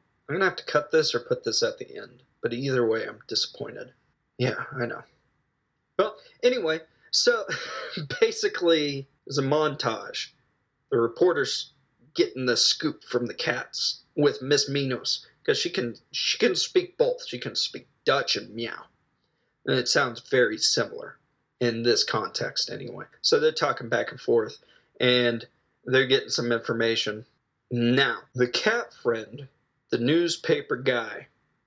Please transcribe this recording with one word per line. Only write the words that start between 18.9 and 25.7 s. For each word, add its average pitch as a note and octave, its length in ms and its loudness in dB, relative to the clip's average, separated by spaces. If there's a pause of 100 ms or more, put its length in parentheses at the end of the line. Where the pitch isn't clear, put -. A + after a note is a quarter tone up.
And C3+ 120 2
it B2+ 120 0
sounds B2+ 320 2
very A2+ 360 4
similar - 600 -2 (420)
in A#2 240 0
this A#2 200 4
context - 680 -4
anyway. - 360 -12 (160)
So - 180 4
they're D#3 120 4
talking C#3 380 -2
back A#2+ 220 0
and B2 100 -16
forth, A#2 380 2 (400)
and B2 480 2 (380)